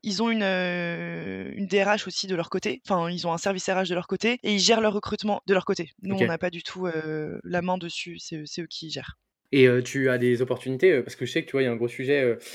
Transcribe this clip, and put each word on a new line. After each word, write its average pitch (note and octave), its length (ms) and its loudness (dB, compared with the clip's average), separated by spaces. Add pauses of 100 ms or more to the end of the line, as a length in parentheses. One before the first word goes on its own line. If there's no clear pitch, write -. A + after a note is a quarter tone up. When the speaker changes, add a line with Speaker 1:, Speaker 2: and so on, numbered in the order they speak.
Speaker 1:
ils G#3+ 200 -2
ont A#3 60 2
une, A3 140 2
euh, F3 1120 -2
une G3 120 -4
D G3 160 4
R G3 60 2
H G#3 180 2
aussi F#3+ 200 -6
de F#3+ 80 -2
leur E3 160 -2
côté. G#3+ 360 -2
Enfin, E3+ 240 0
ils F3 160 -4
ont E3+ 60 0
un E3+ 60 -2
service F#3+ 320 -2
R F#3 80 2
H F#3 100 0
de F3+ 60 -2
leur F3 120 -2
côté A#3 360 0
et G#3+ 100 0
ils G3+ 60 2
gèrent A3 240 6
leur G#3+ 100 4
recrutement G#3 540 -2
de F#3+ 80 4
leur F#3 100 2
côté. F3 280 -2 (100)
Nous, F#3+ 120 -2
Speaker 2:
Ok. F#3+ 60 0
Speaker 1:
on F#3+ 60 4
n'a E3+ 100 0
pas F3+ 140 -2
du E3+ 120 -12
tout, F#3 240 -6
euh, D#3 580 -4
la F3 180 -2
main F#3 160 0
dessus. E3+ 400 -8
C'est, D#3+ 260 -10
c'est - 160 -10
eux E3 80 -6
qui - 220 -10
gèrent. C#3 260 -10 (360)
Speaker 2:
Et, C3 160 10
euh, B2 120 6
tu C3 300 0
as B2 80 2
des B2 240 4
opportunités, C3 500 2
euh, B2+ 100 4
parce - 140 -8
que - 80 -6
je A#2+ 80 -6
sais E3 100 0
que, - 40 -10
tu - 60 -14
vois, C3+ 100 2
il - 20 4
y B2+ 40 2
a A#2+ 40 0
un A#2 40 -2
gros A#2+ 120 -2
sujet, C#3 320 0
euh, A#2+ 160 2 (180)